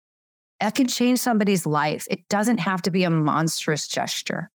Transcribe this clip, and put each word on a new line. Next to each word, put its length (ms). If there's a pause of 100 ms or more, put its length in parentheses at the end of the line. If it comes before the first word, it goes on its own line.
(600)
That 160
can 120
change 320
somebody's 460
life. 460
It 160
doesn't 320
have 240
to 80
be 120
a 60
monstrous 800
gesture. 680